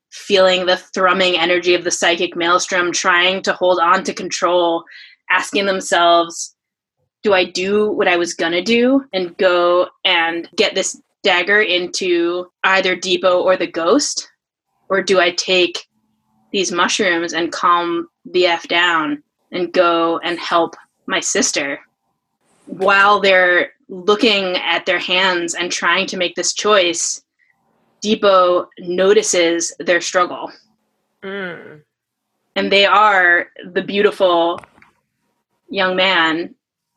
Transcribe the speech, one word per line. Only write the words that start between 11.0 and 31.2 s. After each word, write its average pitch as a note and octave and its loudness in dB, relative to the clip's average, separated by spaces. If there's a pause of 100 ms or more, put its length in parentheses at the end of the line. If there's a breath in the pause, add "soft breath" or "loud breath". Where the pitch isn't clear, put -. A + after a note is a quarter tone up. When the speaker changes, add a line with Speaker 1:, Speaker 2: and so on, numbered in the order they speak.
Speaker 1:
dagger F#3 2
into F3 -2 (140)
either F#3+ 0
Depot F3+ 0
or F#3 2
the F3+ -4
ghost? F3 -2 (580)
Or F#3+ 0
do F#3 2
I F3+ 2
take F3+ -2 (680)
these F#3 -4
mushrooms F3 -2
and E3 -4
calm F3 -2 (160)
the F3+ 0
F E3+ -2
down E3 0 (300)
and F3 -6
go E3+ 2
and E3+ -6
help E3 -2 (320)
my F#3 -4
sister?" - -4 (840)
While G3 4
they're F#3 2 (160)
looking G3 0
at E3+ -2
their F3+ 0
hands F3+ -2
and F3 -6
trying F#3 -2
to F#3+ -8
make F3 -4
this - -4
choice, F#3 0 (800)
Depot F#3+ 2 (120)
notices F3+ 0
their F3 0
struggle. E3+ -4 (720)